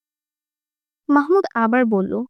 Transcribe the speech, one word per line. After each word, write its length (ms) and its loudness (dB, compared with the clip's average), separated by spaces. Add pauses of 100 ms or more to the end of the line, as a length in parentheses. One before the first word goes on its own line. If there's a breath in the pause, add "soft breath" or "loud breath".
(1080)
মাহমুদ 440 2
আবার 320 0
বলল 280 -2 (160)